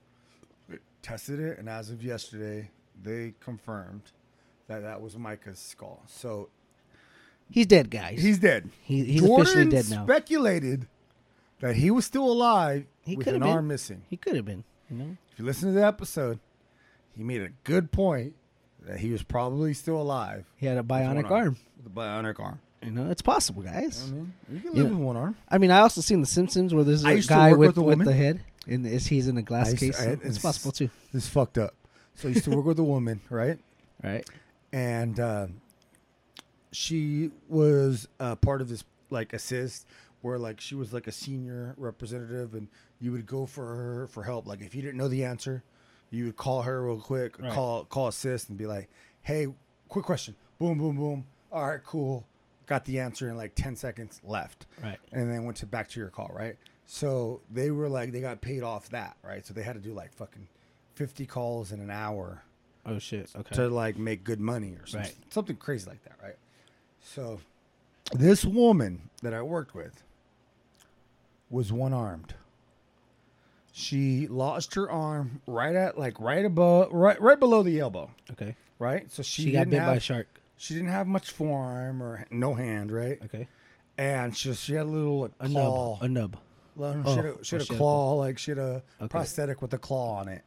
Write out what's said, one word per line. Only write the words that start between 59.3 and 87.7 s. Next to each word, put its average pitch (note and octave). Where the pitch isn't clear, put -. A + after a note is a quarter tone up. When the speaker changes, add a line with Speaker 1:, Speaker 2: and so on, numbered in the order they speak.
Speaker 1:
So G2
they A2
had A#2
to G#2+
do, G#2+
like, F#2
fucking -
fifty C#3
calls A#2+
in G#2
an G2+
hour. G2+
Speaker 2:
Oh, A2
shit. G2
Okay. -
Speaker 1:
To, B2
like, A2+
make G#2+
good G#2+
money G#2+
or -
some-, G#2+
Speaker 2:
Right. G2+
Speaker 1:
something G3+
crazy G#2
like -
that, -
right? G2
So A#2
this D#3+
woman F#3
that A#2
I A2+
worked D3+
with -
was A#2+
one-armed. A#2
She C#3
lost C3+
her G3
arm D3
right B2+
at, F#3
like, C3
right C#3+
above, F3
right, F#3
right C4+
below A#3
the E3+
elbow. F#2
Speaker 2:
Okay. A2
Speaker 1:
Right? C3
So C#3
she D3
Speaker 2:
She D3
got C3+
Speaker 1:
didn't B2+
Speaker 2:
bit C#3+
by C3
a C3
Speaker 1:
have, A#2
Speaker 2:
shark. -
Speaker 1:
she -
didn't F3
have F#3+
much F#3+
forearm C3
or A#2
h-, A#2
no B2
hand, A2
right? A#2+
Speaker 2:
Okay. A2+
Speaker 1:
And C3+
she, C3
she C#3+
had D#3
a -
little, D3+
like, A#2+
Speaker 2:
A C3
Speaker 1:
claw. B2+
Speaker 2:
nub. A#2
A B2+
nub. A2+
Speaker 1:
Well, C#3+
Speaker 2:
Oh, C#3
Speaker 1:
she C3
had D#3
a, -
she -
had D#3
Speaker 2:
oh, -
Speaker 1:
a -
Speaker 2:
she -
had -
a -
Speaker 1:
claw, -